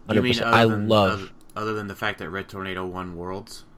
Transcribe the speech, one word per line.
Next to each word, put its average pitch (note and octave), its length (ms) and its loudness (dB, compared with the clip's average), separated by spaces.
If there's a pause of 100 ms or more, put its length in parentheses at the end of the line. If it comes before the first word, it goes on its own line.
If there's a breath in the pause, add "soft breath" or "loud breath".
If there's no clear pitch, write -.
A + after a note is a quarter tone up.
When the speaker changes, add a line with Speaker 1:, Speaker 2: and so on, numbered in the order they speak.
Speaker 1:
Hundred B2 200 2
percent. A#2+ 200 0
Speaker 2:
other A2+ 80 6
Speaker 1:
I A#2 100 8
Speaker 2:
than, G#2+ 220 0
Speaker 1:
love G#2 240 6
Speaker 2:
other, F#2+ 180 -6 (260)
other G#2+ 160 -4
than G#2+ 140 -4
the G2 100 -10
fact G#2 220 -4
that F2+ 100 -10
Red F#2+ 220 -8
Tornado F#2+ 340 -6
won F2+ 320 -8
Worlds? F2+ 480 -10 (140)